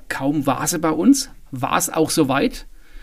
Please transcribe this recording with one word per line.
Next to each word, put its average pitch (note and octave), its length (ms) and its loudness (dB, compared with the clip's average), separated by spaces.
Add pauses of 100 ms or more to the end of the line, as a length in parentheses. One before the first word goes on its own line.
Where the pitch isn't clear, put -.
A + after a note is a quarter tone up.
kaum C#3 380 -2
war C#3+ 200 0
sie E3+ 140 -2
bei D#3+ 100 0
uns, F#3+ 400 4 (220)
war B2+ 260 -2
es E3+ 120 -2
auch D#3 200 0
soweit. D3 560 0 (360)